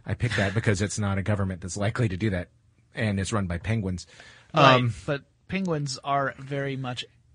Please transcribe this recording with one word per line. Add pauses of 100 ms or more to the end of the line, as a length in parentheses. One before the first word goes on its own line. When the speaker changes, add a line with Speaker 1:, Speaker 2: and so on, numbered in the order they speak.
Speaker 1:
I
picked
that
because
it's
not
a
government
that's
likely
to
do
that, (440)
and
it's
run
by
penguins. (480)
Speaker 2:
Right,
Speaker 1:
Um, (120)
Speaker 2:
but (260)
penguins
are
very
much (320)